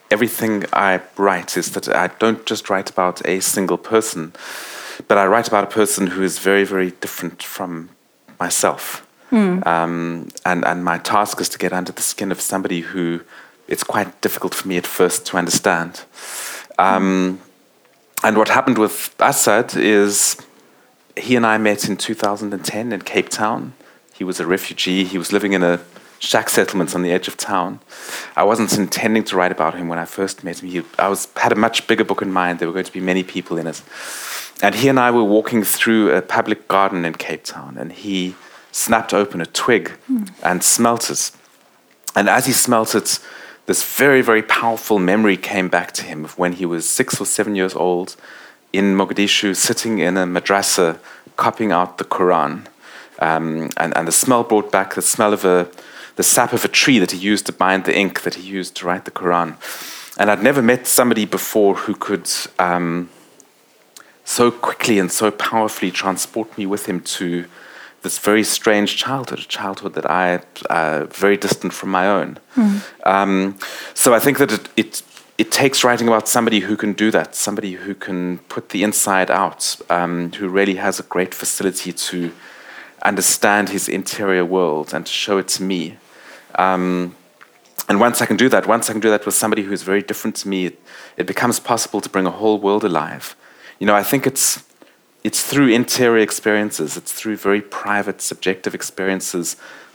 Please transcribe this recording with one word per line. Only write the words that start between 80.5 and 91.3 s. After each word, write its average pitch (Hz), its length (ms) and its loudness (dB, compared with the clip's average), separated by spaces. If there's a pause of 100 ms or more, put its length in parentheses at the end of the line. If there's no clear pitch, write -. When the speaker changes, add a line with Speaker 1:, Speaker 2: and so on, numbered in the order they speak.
Speaker 1:
has 95 240 -2
a - 40 -10
great - 300 -4
facility - 580 -4
to 87 400 -4 (680)
understand 101 680 2
his 98 180 -4
interior 95 560 0
world 85 500 0
and 85 120 -6
to - 60 -8
show 101 260 0
it 92 100 -4
to - 140 -2
me. 92 340 -2 (640)
Um, 90 560 2 (760)
and 101 120 4
once 120 220 4
I 117 40 0
can 110 100 0
do 120 120 4
that, 101 180 4
once 113 220 2
I 120 40 -4
can 107 80 -4
do 110 100 4
that 104 160 0
with 101 80 -2
somebody 110 280 0
who 98 100 -4
is 87 100 -4
very 98 200 0
different 107 340 -6
to - 120 -8
me, 92 180 -2
it, - 160 -8 (340)
it - 100 -4
becomes 107 340 0